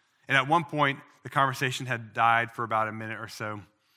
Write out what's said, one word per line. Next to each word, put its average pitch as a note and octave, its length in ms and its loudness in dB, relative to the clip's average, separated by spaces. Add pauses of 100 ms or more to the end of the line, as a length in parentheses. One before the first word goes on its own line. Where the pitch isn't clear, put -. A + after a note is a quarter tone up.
(260)
And C3+ 100 2
at C3+ 120 4
one E3 160 4
point, C#3+ 340 0 (240)
the B2+ 80 -12
conversation C3+ 560 0
had A2+ 260 -6
died A#2 400 4
for A#2+ 120 -4
about A2 240 0
a A2 40 -6
minute A2 280 -10
or A2 80 -12
so. G#2+ 320 -8 (360)